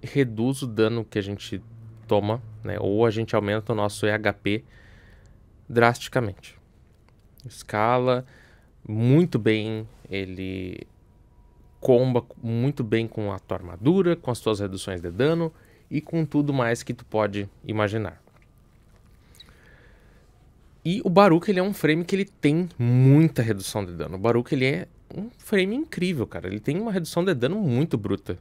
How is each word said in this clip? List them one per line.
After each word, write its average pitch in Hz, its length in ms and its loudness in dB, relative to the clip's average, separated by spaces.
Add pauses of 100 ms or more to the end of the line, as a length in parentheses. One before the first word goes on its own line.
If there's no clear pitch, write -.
reduz 127 600 -2
o 135 60 -6
dano 110 360 0
que - 140 -6
a 101 40 -2
gente 98 380 -8 (480)
toma, 104 340 2 (200)
né? 98 180 -6
Ou 104 260 2
a 117 40 4
gente 110 260 -4
aumenta 104 360 -2
o 110 40 -2
nosso 104 280 -2
E 107 60 2
H 107 220 0
P 104 320 -4 (1040)
drasticamente. 117 880 0 (880)
Escala 123 800 -2 (640)
muito 127 480 4
bem, 110 520 0 (200)
ele 92 800 -8 (920)
comba 123 440 4 (160)
muito 120 420 -2
bem 113 260 0
com 104 240 -6
a 98 60 -8
tua - 200 -6
armadura, 131 560 0
com 165 160 -8
as 117 80 -4
tuas 107 220 -2
reduções 95 400 -6
de 87 100 -8
dano 156 420 0 (380)
e 147 100 -2
com 165 240 -4
tudo 147 300 0
mais 120 300 0
que 127 100 -6
tu - 100 -16
pode 101 440 -2 (160)
imaginar. 104 580 -4 (2500)
E 170 200 -2
o 185 60 0
Baruch, 175 400 6
ele 180 80 2
é 180 40 2
um 196 120 -2
frame 160 300 2
que 185 100 -4
ele 196 100 0
tem 165 440 0 (100)
muita 131 640 6
redução 104 420 -2
de 87 80 -10
dano. 80 220 -8
O 95 40 -8
Baruch, 117 360 2
ele 131 120 0
é 175 220 -2 (240)
um 208 240 -10
frame 196 380 -2
incrível, 180 540 -2
cara. 90 180 -10
Ele 101 140 -6
tem 147 200 -2
uma 226 120 -4
redução 175 320 -2
de 190 100 2
dano 127 220 -2
muito 139 420 0
bruta. 98 420 -6